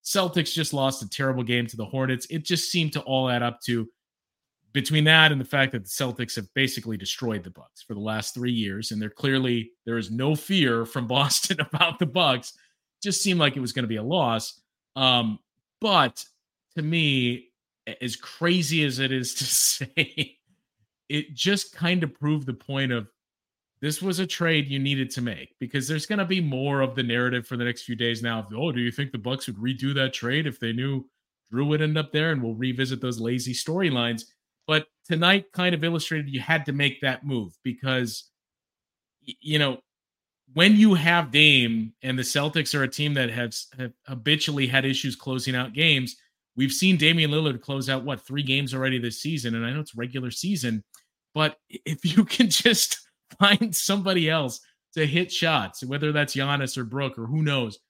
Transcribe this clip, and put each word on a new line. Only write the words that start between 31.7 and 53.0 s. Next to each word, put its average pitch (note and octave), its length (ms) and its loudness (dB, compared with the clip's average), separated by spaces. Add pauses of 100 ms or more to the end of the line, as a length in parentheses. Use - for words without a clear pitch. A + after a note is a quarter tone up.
end D3+ 160 0
up D3+ 140 -4
there?" D3+ 180 2
And D3 120 0
we'll A2+ 120 -4
revisit B2+ 460 -2
those B2 180 -4
lazy B2 360 -4
storylines. B2+ 720 -2 (400)
But D#3 200 2 (180)
tonight F3+ 480 2
kind F3+ 220 0
of D#3 80 -2
illustrated D#3+ 460 -2
you C3+ 120 -4
had D#3 260 -2
to D3 60 -4
make C#3 280 0
that C3 260 -4
move A2+ 380 -4
because, B2+ 640 -4 (960)
y-, C3 140 -14
you D3+ 180 -2
know, C3+ 220 0 (720)
when F#3 240 8
you G#3 180 10
have E3 380 4
Dame A#2+ 600 6 (100)
and C3 160 -2
the B2+ 40 -2
Celtics D3 560 0
are C3+ 60 2
a C3 40 -2
team D3 260 -2
that B2+ 160 0
has, A#2 360 -6 (120)
have B2 140 -8 (140)
habitually C#3 600 0
had C3 160 0
issues C3+ 320 -2
closing C3 400 -4
out B2+ 160 -4
games, C#3 440 2 (380)
we've C3+ 180 0
seen F#3 240 4
Damian D#3 340 2
Lillard D3 320 0
close C3+ 260 -6
out, C3+ 160 -4
what, C3+ 160 -6
three C#3+ 240 -8
games C3+ 300 -2
already C3 240 -2
this A#2 220 -6
season? B2+ 360 -4
And A2+ 100 -4
I A#2 60 -4
know D3 80 -4
it's D3 160 -12
regular B2 340 -6
season, B2 540 -4 (500)
but D3+ 220 0 (160)
i-, - 140 -14
if D#3 180 -6
you F3+ 200 6
<laughs> - 20 2
can B3 220 2
just - 520 2 (380)